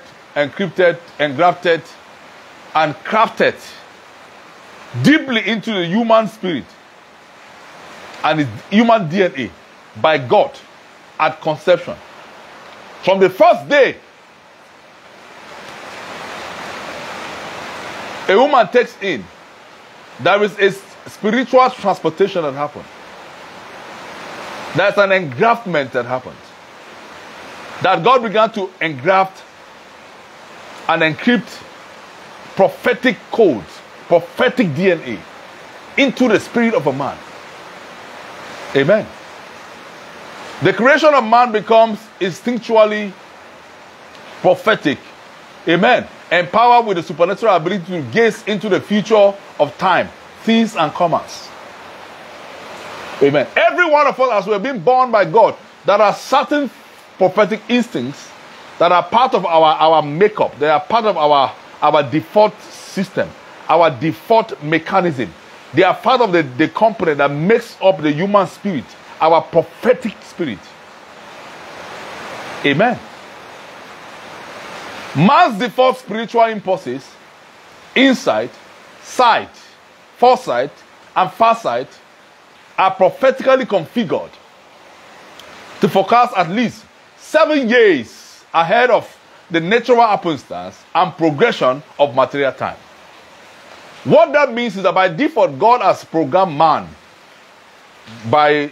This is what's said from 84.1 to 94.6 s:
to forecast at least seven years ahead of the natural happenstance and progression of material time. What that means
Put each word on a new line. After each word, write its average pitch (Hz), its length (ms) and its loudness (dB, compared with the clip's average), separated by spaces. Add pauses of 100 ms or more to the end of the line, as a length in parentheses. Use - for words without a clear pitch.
to 202 80 2
forecast 233 460 2
at 180 140 0
least 208 340 -4 (340)
seven 302 520 0
years 202 720 2 (100)
ahead 180 360 2
of 175 160 2 (460)
the 165 80 0
natural 233 420 2
happenstance 151 800 -2 (140)
and 170 200 0
progression 143 680 0 (160)
of 143 160 2
material 131 380 0
time. 101 240 -8 (1300)
What 285 260 4
that 277 220 2
means 233 240 -6